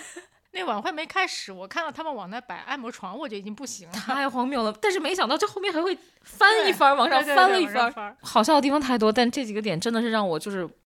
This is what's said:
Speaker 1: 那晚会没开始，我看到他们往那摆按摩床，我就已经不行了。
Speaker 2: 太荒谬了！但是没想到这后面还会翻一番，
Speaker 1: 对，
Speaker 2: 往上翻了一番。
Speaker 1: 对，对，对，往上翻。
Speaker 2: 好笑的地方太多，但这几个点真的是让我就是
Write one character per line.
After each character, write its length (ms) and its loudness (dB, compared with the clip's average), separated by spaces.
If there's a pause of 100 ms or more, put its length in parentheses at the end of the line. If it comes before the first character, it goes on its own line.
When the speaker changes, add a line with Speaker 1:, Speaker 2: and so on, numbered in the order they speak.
(540)
Speaker 1:
那 120 -8
晚 160 -4
会 100 -4
没 140 -8
开 200 -2
始， 240 -8
我 160 -12
看 160 -6
到 80 -4
他 140 -10
们 100 -6
往 140 -10
那 100 -8
摆 180 -12
按 220 -8
摩 140 -10
床， 260 -12
我 80 -8
就 80 -10
已 60 -8
经 140 -10
不 100 -14
行 240 -14
了。 60 -16
Speaker 2:
太 340 -2
荒 180 -2
谬 160 -2
了！ 80 0 (120)
但 100 2
是 80 0
没 140 -2
想 120 0
到 80 0
这 120 0
后 120 -6
面 140 -4
还 80 0
会 160 -2 (240)
翻 480 4
一 40 4
番， 220 6
Speaker 1:
对， 40 -2
Speaker 2:
往 100 4
上 160 4
翻 260 6
了 80 4
一 60 2
番。 80 -4
Speaker 1:
对， 0 -
对， 0 -
对， 80 0
往 40 4
上 80 -2
翻。 280 -12
Speaker 2:
好 220 2
笑 120 4
的 60 8
地 100 2
方 80 2
太 200 0
多， 120 4
但 200 4
这 160 -4
几 80 -8
个 80 -4
点 180 -2
真 100 -2
的 120 0
是 80 -2
让 180 0
我 100 0
就 120 -8
是 180 -4 (180)